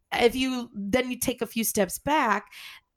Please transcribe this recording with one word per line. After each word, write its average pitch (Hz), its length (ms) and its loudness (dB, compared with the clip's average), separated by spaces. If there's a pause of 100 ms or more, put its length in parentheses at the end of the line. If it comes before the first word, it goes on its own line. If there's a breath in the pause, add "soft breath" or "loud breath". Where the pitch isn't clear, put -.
(180)
if 233 160 6
you, 254 400 -2
then 214 360 0
you 240 80 -6
take 247 240 -2
a 220 40 -4
few 226 160 -2
steps 202 360 0
back, 254 480 2 (500 loud breath)